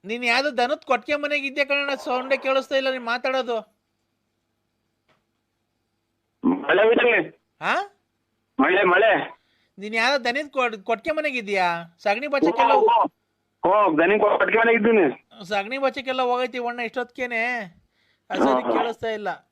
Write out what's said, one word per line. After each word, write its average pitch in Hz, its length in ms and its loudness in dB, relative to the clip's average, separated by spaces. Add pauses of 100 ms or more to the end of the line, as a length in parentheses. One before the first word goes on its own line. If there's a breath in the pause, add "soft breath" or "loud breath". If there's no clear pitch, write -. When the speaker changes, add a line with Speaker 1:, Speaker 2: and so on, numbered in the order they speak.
Speaker 1:
ನೀನ್ 240 200 -6
ಯಾವ್ದೋ 254 320 0
ದನದ 262 280 0
ಕೊಟ್ಟಿಗೆ 294 320 -2
ಮನೆಗೆ 294 300 -4
ಇದ್ಯಾ 277 180 -2
ಕಣಣ್ಣ, 285 300 -2
ಸೌಂಡೇ 262 420 -2
ಕೇಳಿಸ್ತಾ 269 380 -2
ಇಲ್ಲ 269 160 0
ನೀನ್ 262 120 -6
ಮಾತಾಡೋದು. 247 540 -2 (2750)
Speaker 2:
ಮಳೆ - 400 2
ಹೋಯ್ತಲ್ಲಿ. 226 380 4 (400)
Speaker 1:
ಹಾ? 190 140 -2 (840)
Speaker 2:
ಮಳೆ, 196 240 2
ಮಳೆ. 196 280 4 (680)
Speaker 1:
ನೀನ್ 214 180 -10
ಯಾವ್ದೋ 247 280 0
ದನದ 269 280 -4
ಕೊಡ್-, 233 320 -2
ಕೊಟ್ಟಿಗೆ 233 320 -2
ಮನೆಗೆ 302 240 -4
ಇದ್ಯಾ? 196 280 0 (320)
ಸಗಣಿ 220 280 -2
ಬಚ್ಚಕ್ಕೆಲ್ಲ 214 440 2
Speaker 2:
ಓ, 269 160 4 (760)
ಓ, 170 60 2
ಓ, 190 280 4
ದನಿ 185 220 2
ಕೊಟ್ಟಿಗೆ 208 400 2
ಮನೆಗೆ 233 180 4
ಇದ್ದೀನಿ. 214 280 4 (400)
Speaker 1:
ಸಗಣಿ 202 320 -4
ಬಚ್ಚಕ್ಕೆಲ್ಲ 262 440 -4
ಹೋಗೈತಿ 247 460 -2
ಅಣ್ಣ 240 120 -8
ಇಷ್ಟೊತ್ತಿಗೇನೆ. 240 640 -6 (840)
ಅದು - 140 -2
ಸರಿ 262 100 2
Speaker 2:
ಹಾ, 254 60 2
ಹಾ. 247 140 -2
Speaker 1:
ಕೇಳಿಸ್ತಾ 233 340 -4
ಇಲ್ಲ. 214 220 -6 (220)